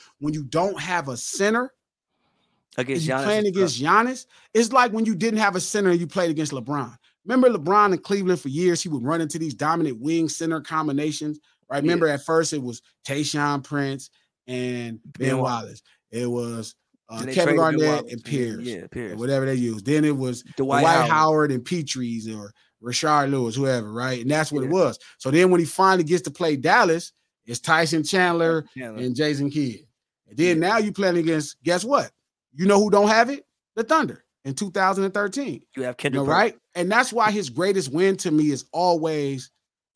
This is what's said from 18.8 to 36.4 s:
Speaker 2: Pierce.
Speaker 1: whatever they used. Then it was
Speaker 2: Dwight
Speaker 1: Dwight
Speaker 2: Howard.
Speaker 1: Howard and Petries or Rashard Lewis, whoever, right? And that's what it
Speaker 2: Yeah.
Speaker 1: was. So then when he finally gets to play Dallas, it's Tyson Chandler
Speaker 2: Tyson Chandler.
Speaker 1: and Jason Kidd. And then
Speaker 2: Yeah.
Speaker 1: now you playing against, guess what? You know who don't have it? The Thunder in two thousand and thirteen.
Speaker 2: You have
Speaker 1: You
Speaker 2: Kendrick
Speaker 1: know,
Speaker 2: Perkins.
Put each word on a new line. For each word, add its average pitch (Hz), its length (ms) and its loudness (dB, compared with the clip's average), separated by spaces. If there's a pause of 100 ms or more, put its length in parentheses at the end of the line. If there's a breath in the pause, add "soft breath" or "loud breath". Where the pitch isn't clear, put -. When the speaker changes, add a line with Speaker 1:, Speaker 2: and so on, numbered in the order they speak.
Speaker 2:
Pierce. 107 300 -10
Speaker 1:
whatever 135 280 0
they 135 80 -2
used. 113 320 -2
Then 151 180 2
it 147 120 2
was 127 260 -6 (140)
Speaker 2:
Dwight 139 260 0
Speaker 1:
Dwight 160 140 6
Speaker 2:
Howard. 127 140 2
Speaker 1:
Howard 156 420 4
and 123 120 -4
Petries 123 720 -6
or 104 160 -16 (300)
Rashard 139 480 0
Lewis, 120 240 -2
whoever, 123 380 -2
right? 123 280 -6
And 123 100 -2
that's 151 220 0
what 139 120 -2
it - 20 -4
Speaker 2:
Yeah. 147 60 -2
Speaker 1:
was. 165 260 2 (200 loud breath)
So 131 120 -6
then 180 200 6
when 175 100 4
he 165 60 2
finally 185 380 4
gets 165 180 0
to 151 100 -8
play 160 240 -2
Dallas, 175 560 2 (340)
it's 120 140 -10
Tyson 160 420 2
Chandler 170 600 2
Speaker 2:
Tyson 131 200 -16
Chandler. 117 220 -10
Speaker 1:
and 123 120 -2
Jason 143 340 0
Kidd. 131 360 -4 (420)
And 107 80 -20
then 165 240 2
Speaker 2:
Yeah. 170 80 2
Speaker 1:
now 226 100 2
you 208 140 -2
playing 185 240 0
against, 160 460 -2
guess 180 220 0
what? 233 260 0 (460)
You 180 100 0
know 202 120 6
who 208 120 4
don't 202 180 6
have 233 220 4
it? 285 160 -10 (280)
The 226 80 -2
Thunder 262 420 0 (200)
in 135 100 -6
two 196 160 -8
thousand 190 340 2
and 190 100 -2
thirteen. 208 500 -4 (120)
Speaker 2:
You 131 80 -6
have 123 100 -6
Speaker 1:
You - 20 -20
Speaker 2:
Kendrick 139 240 -2
Speaker 1:
know, 135 60 0
Speaker 2:
Perkins. 196 260 4